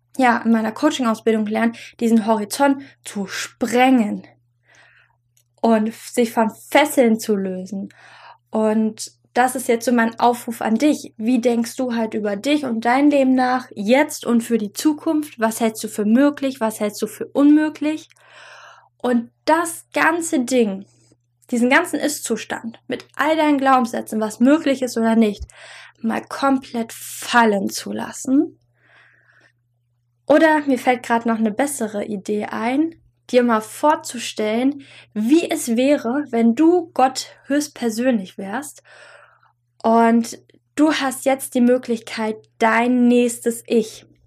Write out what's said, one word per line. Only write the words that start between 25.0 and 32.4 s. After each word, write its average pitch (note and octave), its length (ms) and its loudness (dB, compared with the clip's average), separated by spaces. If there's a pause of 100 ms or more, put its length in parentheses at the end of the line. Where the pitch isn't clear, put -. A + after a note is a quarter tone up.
nicht, G#3+ 280 2 (560)
mal A3 220 -4
komplett C4 680 -4
fallen G#3+ 800 0
zu - 220 -10
lassen. A#3 640 -2 (1700)
Oder D#4 400 4
mir C4 120 0
fällt B3+ 260 -2
grad A#3 200 -2
noch A3+ 140 -2
eine A3 140 0
bessere G#3+ 520 -4
Idee G#3 420 -6